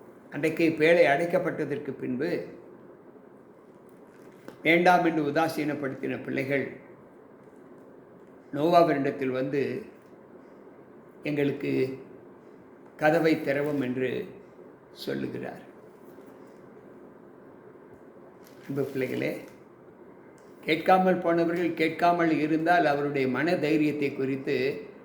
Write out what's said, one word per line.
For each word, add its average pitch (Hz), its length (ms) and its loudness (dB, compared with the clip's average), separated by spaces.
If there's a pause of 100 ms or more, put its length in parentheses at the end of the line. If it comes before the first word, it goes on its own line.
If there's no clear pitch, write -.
(320)
அன்றைக்கு 156 460 2
பேழை 165 280 6
அடைக்கப்பட்டதற்கு 147 840 0
பின்பு 131 540 -4 (2250)
வேண்டாம் 175 420 6
என்று 160 180 0
உதாசீனப்படுத்தின 143 1000 -2
பிள்ளைகள் 135 480 -4 (1800)
நோவாவினிடத்தில் 143 800 2
வந்து, 131 500 -2 (1400)
"எங்களுக்கு 139 720 -2 (1000)
கதவை 156 380 4
திறவும்" 143 460 -2
என்று 123 440 -4 (640)
சொல்லுகிறார். - 800 -8 (3000)
அன்பு 139 160 -4
பிள்ளைகளே, 127 540 -4 (1200)
கேட்காமல் 185 560 4
போனவர்கள் 170 560 0
கேட்காமல் 160 640 0
இருந்தால் 160 460 2
அவருடைய 143 420 0
மன 143 280 0
தைரியத்தை 147 580 0
குறித்து 135 680 -2 (240)